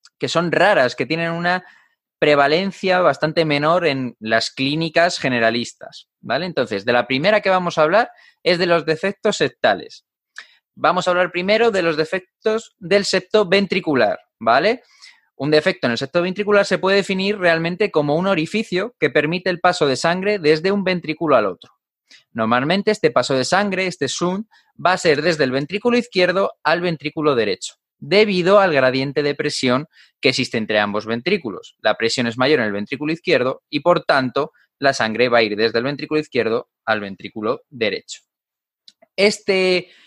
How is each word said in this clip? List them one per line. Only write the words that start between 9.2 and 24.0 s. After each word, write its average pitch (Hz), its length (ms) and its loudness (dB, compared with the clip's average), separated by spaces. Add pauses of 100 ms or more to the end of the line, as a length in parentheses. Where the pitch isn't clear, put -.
septales. 110 720 -2 (680)
Vamos 165 300 0
a 185 40 0
hablar 180 200 0
primero 214 400 0
de 190 120 0
los 165 140 0
defectos 190 840 -6
del 196 260 0
septo 208 420 0
ventricular, 180 720 0 (220)
¿vale? 147 420 2 (540)
Un 143 140 -4
defecto 151 360 2
en 120 60 0
el 117 60 -4
septo 170 240 -2
ventricular 196 420 0
se 190 140 0
puede 190 200 2
definir 196 400 -2
realmente 175 520 0
como 147 260 2
un 180 100 0
orificio 196 720 -2
que 143 100 0
permite 160 400 0
el 175 100 -6
paso 175 260 2
de 131 100 2
sangre 185 420 -2
desde 160 320 2
un 202 140 -2
ventrículo 160 520 0
al 107 100 4
otro. - 260 -8 (600)
Normalmente 131 580 0
este 175 200 0
paso 131 240 0
de 127 100 0
sangre, 190 420 -2
este 175 200 -4